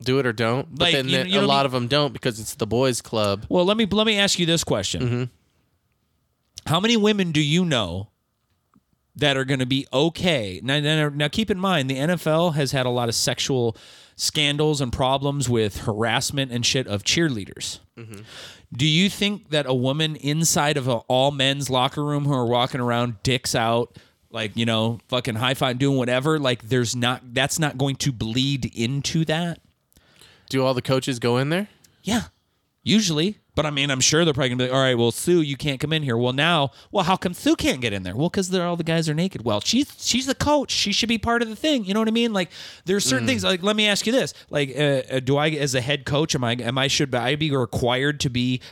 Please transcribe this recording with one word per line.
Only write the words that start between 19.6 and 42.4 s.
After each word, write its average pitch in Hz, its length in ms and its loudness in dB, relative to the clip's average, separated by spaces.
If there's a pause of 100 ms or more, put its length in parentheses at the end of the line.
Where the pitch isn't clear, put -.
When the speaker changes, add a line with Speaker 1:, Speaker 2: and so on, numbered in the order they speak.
Speaker 2:
a 131 80 2
woman 143 420 0
inside 151 600 0
of 127 120 -2
an 117 200 0
all-men's 135 640 2
locker 131 340 0
room 147 220 0
who 143 60 2
are 127 140 0
walking 123 340 0
around 120 420 -2
dicks - 320 -2
out, 117 420 0 (340)
like, 110 260 -8
you 117 80 0
know, 113 340 0 (100)
fucking 123 260 -4
high-five, 127 440 -2
doing 139 200 2
whatever, 131 400 0
like, 123 300 -2
there's 123 280 0
not, 120 380 -4
that's 131 240 0
not 147 180 -2
going 139 200 0
to 139 160 -2
bleed 123 640 -2
into 139 520 -2
that? 165 340 -4 (880)
Speaker 1:
Do 131 160 2
all 131 100 4
the 123 80 -2
coaches 131 360 0
go 120 200 2
in 135 120 0
there? 190 180 -2 (340)
Speaker 2:
Yeah, 208 220 -2 (580)
usually. 185 560 0 (160)
But, 147 120 0
I 151 40 -4
mean, 143 200 -2
I'm 127 100 -2
sure 156 240 4
they're 156 80 4
probably 135 160 0
gonna 127 160 0
be 127 60 0
like, 127 40 0
"All 135 80 4
right, 131 140 4
well, 117 140 4
Sue, 175 320 2
you 139 160 -4
can't 143 200 -4
come 151 140 -4
in 156 100 0
here." 123 140 0
Well, 123 160 2
now, 143 380 2 (200)
well, 196 140 0
how 180 120 2
come 180 180 -2
Sue 311 200 2
can't 202 280 0
get 113 100 0
in 98 100 -4
there? 92 140 -6
Well, 160 140 0
'cause 185 180 -2
they're, 185 180 0
all 175 100 -2
the 170 60 -2
guys 160 280 0
are 147 40 0
naked. 156 300 -2
Well, 104 160 0
she's, - 380 0
she's 262 260 -2
the 269 100 0
coach. 294 360 0
She - 200 -2
should 214 200 0
be 226 80 2
part 233 240 0
of 226 80 -4
the 214 60 -10
thing. 277 280 0
You 185 80 -2
know 214 80 2
what 220 80 2
I 220 40 0
mean? 233 200 2
Like, 185 180 0 (360)